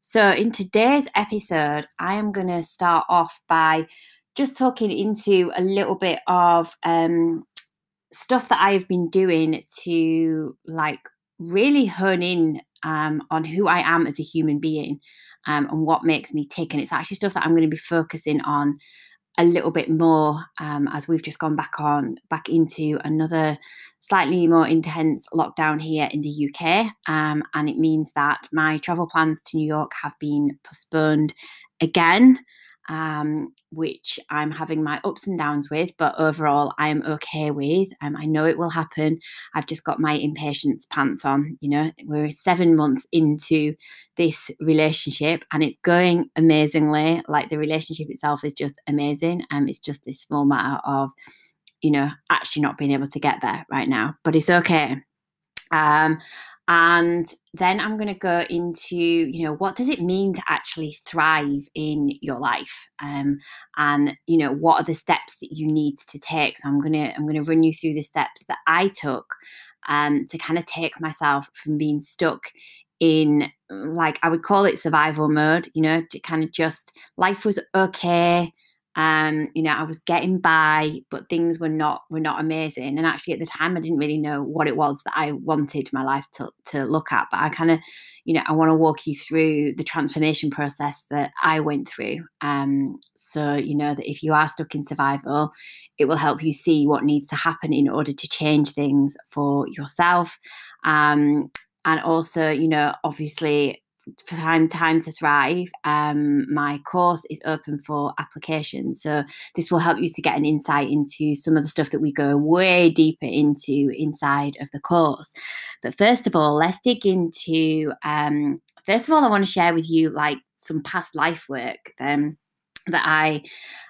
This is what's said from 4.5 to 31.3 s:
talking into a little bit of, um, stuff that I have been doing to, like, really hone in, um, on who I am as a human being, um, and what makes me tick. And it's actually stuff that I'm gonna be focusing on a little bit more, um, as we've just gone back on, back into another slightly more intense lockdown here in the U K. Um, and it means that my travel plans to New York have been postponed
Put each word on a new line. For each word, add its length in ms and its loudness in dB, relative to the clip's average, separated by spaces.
talking 340 0
into 640 2
a 60 -2
little 340 0
bit 320 -2
of, 560 4
um, 600 2
stuff 380 -2
that 120 2
I 120 4
have 160 0
been 200 0
doing 540 2
to, 840 0
like, 420 -6
really 460 4
hone 360 2
in, 380 2
um, 480 -2
on 140 0
who 240 0
I 100 4
am 260 2
as 140 -4
a 40 -6
human 360 0
being, 400 -4
um, 240 0
and 140 -2
what 180 2
makes 300 0
me 120 -4
tick. 280 -8
And 100 -2
it's 80 -8
actually 240 -6
stuff 200 -4
that 100 -2
I'm 100 4
gonna 140 6
be 80 -2
focusing 640 -2
on 380 0
a 80 6
little 260 2
bit 180 -2
more, 540 4
um, 320 -4
as 160 -8
we've 160 0
just 160 -10
gone 160 -2
back 240 -6
on, 380 -2
back 200 -6
into 560 0
another 520 0
slightly 460 2
more 200 6
intense 680 0
lockdown 460 0
here 320 -2
in 80 -4
the 100 -4
U 240 -4
K. 360 0
Um, 360 0
and 160 0
it 80 -4
means 360 2
that 380 0
my 280 0
travel 280 -2
plans 360 0
to 120 -10
New 120 0
York 240 -2
have 160 -10
been 460 -2
postponed 680 0